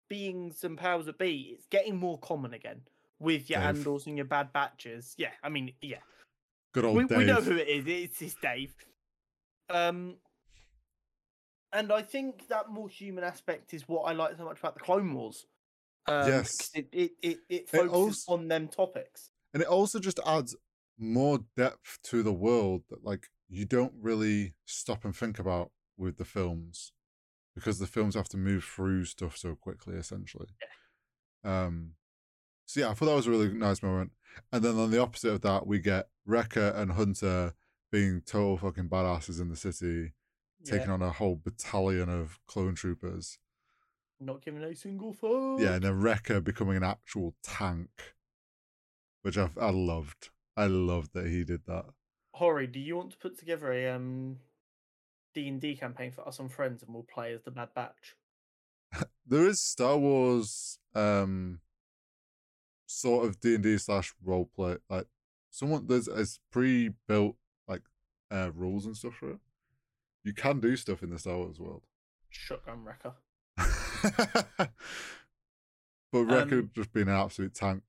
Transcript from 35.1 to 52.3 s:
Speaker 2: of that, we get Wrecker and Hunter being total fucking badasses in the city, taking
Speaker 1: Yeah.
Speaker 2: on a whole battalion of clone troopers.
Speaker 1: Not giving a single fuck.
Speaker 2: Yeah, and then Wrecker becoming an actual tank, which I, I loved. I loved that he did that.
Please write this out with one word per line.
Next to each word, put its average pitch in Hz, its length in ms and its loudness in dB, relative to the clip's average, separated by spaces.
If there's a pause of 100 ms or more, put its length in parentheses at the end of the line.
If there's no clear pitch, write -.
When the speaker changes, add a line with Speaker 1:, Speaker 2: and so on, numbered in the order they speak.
Speaker 2:
of 101 100 0
that, 98 260 2
we 101 120 2
get 95 300 2 (160)
Wrecker 110 500 2
and 98 180 0
Hunter 92 600 0 (380)
being 98 300 4
total 101 360 2
fucking 90 320 -4
badasses 90 500 0
in 87 100 -2
the 82 60 -6
city, 85 580 -4 (500)
taking 107 240 0
Speaker 1:
Yeah. 98 60 0
Speaker 2:
on 92 100 0
a 90 80 0
whole 90 240 2
battalion 90 720 0
of 85 380 -4
clone 92 260 0
troopers. 90 640 -6 (800)
Speaker 1:
Not 135 220 -10
giving 151 220 -10
a 160 120 -8
single 202 380 -10
fuck. 269 460 0
Speaker 2:
Yeah, 92 160 4
and 92 80 0
then 98 180 2
Wrecker 107 400 2
becoming 98 360 0
an 92 60 2
actual 92 600 -4
tank, - 720 -6 (1080)
which 95 160 -2
I, 92 220 2
I 110 100 2
loved. 85 600 -2 (260)
I 104 120 4
loved 87 460 2
that 90 140 -4
he 87 160 0
did 82 220 -4
that. 85 200 -6 (500)